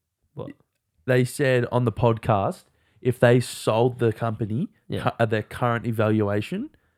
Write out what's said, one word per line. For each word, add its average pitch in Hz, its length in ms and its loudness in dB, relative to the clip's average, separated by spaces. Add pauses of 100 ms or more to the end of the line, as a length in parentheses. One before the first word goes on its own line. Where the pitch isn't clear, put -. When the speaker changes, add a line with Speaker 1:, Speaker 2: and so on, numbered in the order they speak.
(340)
Speaker 1:
What? - 180 -14 (540)
Speaker 2:
They 127 180 4
said 127 480 0
on 123 120 0
the 110 80 0
podcast, 113 720 0 (360)
if 123 180 -2
they 123 220 6
sold 120 600 0
the 117 120 2
company, 113 560 -4 (200)
Speaker 1:
Yeah. 98 160 -6
Speaker 2:
cu-, - 140 -2
at 117 120 0
their 107 120 0
current 117 440 -4
evaluation, 107 840 -2 (280)